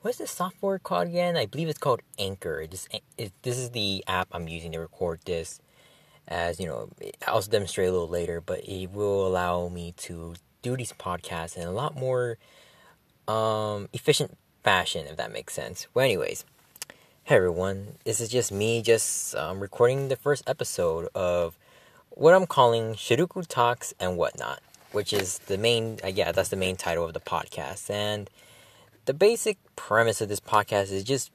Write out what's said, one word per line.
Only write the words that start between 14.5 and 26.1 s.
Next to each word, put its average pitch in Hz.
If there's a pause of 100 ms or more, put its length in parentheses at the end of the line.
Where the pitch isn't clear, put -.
fashion, 87
if 73
that 57
makes 55
sense. -
Well, 127
anyways, 87 (800)
hey 143
everyone, 95 (160)
this 110
is 117
just 120
me 110
just, -
um, 87
recording 123
the 131
first 143
episode 85
of 87 (520)
what 160
I'm 190
calling 117
Shiruku 107
Talks -
and 92
Whatnot, 67 (300)
which 104
is 98
the -
main, 113
uh, 92
yeah, 92